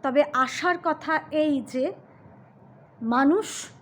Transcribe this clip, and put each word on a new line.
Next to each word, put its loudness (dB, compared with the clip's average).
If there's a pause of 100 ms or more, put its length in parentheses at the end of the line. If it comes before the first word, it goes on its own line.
তবে 4
আশার 0
কথা -2 (100)
এই 0
যে -4 (1080)
মানুষ 4 (360)